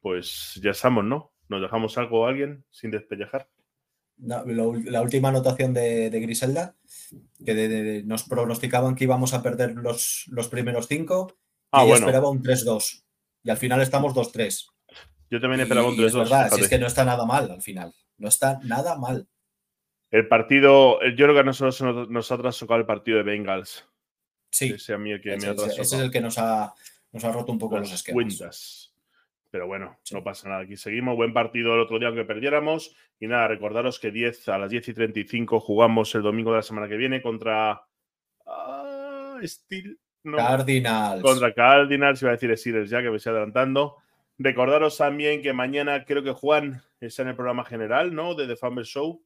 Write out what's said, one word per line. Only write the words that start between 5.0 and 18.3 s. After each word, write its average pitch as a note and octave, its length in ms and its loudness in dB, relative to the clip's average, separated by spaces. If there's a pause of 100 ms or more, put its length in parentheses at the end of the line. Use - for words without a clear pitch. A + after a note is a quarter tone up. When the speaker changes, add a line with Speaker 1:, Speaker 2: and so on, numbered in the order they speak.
Speaker 2:
última C3 260 0
anotación C3 460 0
de, A#2 360 0
de A2+ 100 -4
Griselda, C3 560 -4 (680)
que A2 100 -2
de, A2 140 0
de, A2 140 -2
de, G#2+ 220 -6
nos A2 200 -6
pronosticaban B2 720 -2
que C3 100 -2
íbamos B2+ 300 2
a B2 80 -4
perder A#2+ 320 -2
los, A#2+ 560 -6
los A#2 180 -6
primeros A#2+ 400 -4
cinco, F3+ 480 -4 (340)
Speaker 1:
Ah, C#3 100 8
Speaker 2:
y B2 40 10
ella - 60 10
Speaker 1:
bueno. A#2+ 160 8
Speaker 2:
esperaba C3 240 4
un C3 120 -2
tres B2 220 0
dos. A2 400 -4 (380)
Y A#2 80 -6
al A2 60 0
final C3 240 0
estamos C#3 340 0
dos A#2+ 180 -2
tres. G#2+ 360 -6 (600)
Speaker 1:
Yo A#2 100 -2
también C3 200 0
Speaker 2:
Y, - 40 2
Speaker 1:
esperaba A#2+ 240 4
un B2 60 -2
Speaker 2:
y - 20 -2
es A2+ 60 0
Speaker 1:
tres A2+ 120 4
dos, A#2+ 160 2
Speaker 2:
verdad, C3+ 180 6
si A#2 60 2
es - 20 -
Speaker 1:
fíjate. - 200 2
Speaker 2:
que B2 40 4
no B2 60 -2
está B2+ 180 0
nada B2 220 0
mal B2 240 -2
al F2+ 120 -14
final. F#2 300 -12 (240)
No G#2 120 -10
está C3+ 360 0